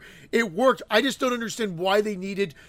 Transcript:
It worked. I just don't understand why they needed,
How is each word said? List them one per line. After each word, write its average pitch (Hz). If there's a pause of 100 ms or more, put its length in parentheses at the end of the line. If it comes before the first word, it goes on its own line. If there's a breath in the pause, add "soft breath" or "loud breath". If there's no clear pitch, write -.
(320 loud breath)
It 233
worked. 247
I 220
just 269
don't 247
understand 220
why 190
they 208
needed, 190 (140 soft breath)